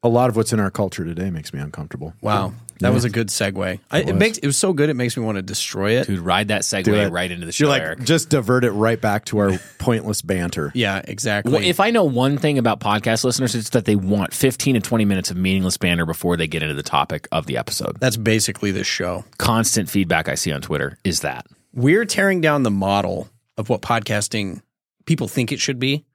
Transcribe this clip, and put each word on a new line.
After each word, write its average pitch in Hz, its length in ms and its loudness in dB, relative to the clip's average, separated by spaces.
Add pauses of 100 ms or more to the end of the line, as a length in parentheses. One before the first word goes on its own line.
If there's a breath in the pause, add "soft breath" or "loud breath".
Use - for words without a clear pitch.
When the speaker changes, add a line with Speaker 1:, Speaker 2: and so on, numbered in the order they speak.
Speaker 1:
a 120 60 2
lot 120 220 4
of 107 60 -4
what's 113 160 0
in 110 60 2
our 101 120 2
culture 95 340 -4
today 85 260 -4
makes 80 220 -8
me 71 80 -8
uncomfortable. 76 640 -10
Speaker 2:
Wow. 104 320 -2 (260)
That 120 80 2
Speaker 1:
Yeah. 123 60 4
Speaker 2:
was 117 100 2
a 120 60 0
good 110 180 -2
segue. 95 500 -2 (140)
I, 143 60 2
Speaker 1:
It 185 100 0
Speaker 2:
it 196 60 -2
Speaker 1:
was. 185 40 2
Speaker 2:
makes, 220 200 2
it - 80 -4
was 139 100 2
so 190 160 2
good 147 180 2
it 143 40 -2
makes 123 220 -2
me 127 60 -2
wanna 104 200 -2
destroy 101 560 -2
it. - 100 0
Speaker 3:
Dude, 98 100 0
ride 90 300 2
that 107 140 0
segue 98 200 -2
Speaker 1:
Do 104 140 4
it. 101 160 2
Speaker 3:
right 87 180 -2
into 87 160 -8
the 85 60 -8
show, 147 140 2
Speaker 1:
You're - 40 4
like, 139 120 2
Speaker 3:
Eric. 80 200 -6
Speaker 1:
just 151 260 2
divert 123 360 4
it 117 80 2
right 110 280 2
back 104 260 0
to 110 120 -2
our 101 140 4 (160)
<laughs> - 100 -20
pointless 107 420 0
banter. 85 540 -2
Speaker 2:
Yeah, 98 300 0
exactly. 104 480 -2
Speaker 3:
Well, 156 100 2
if 180 160 2
I 202 140 4
know 226 100 4
one 135 360 2
thing 147 200 2
about 113 220 2
podcast 107 420 0
listeners, 127 320 0
it's 113 160 -4
that 117 140 2
they 107 100 4
want 98 400 0
fifteen 131 400 2
to 113 60 4
twenty 113 240 0
minutes 98 260 0
of 90 60 -4
meaningless 92 400 2
banter 87 300 2
before 85 300 0
they 82 120 0
get 78 160 -4
into 76 100 -4
the 69 80 -6
topic 71 480 -2
of 80 160 -2
the 67 100 -4
episode. - 440 -6
Speaker 2:
That's 120 160 0
basically 110 560 0
this 95 160 -4
show. 90 360 -4 (140)
Speaker 3:
Constant 110 500 2
feedback 82 400 2
I 71 60 -2
see - 160 -4
on 71 120 -4
Twitter 69 420 -4
is 92 160 0
that. 67 260 -6 (260)
Speaker 2:
We're 160 340 4
tearing 196 340 2
down 147 240 2
the 113 80 2
model 98 560 0 (280)
of 107 120 -6
what - 140 0
podcasting 107 800 -2 (440)
people 143 220 0
think 123 240 -2
it 135 80 -6
should 135 180 -2
be. 139 260 -2 (100)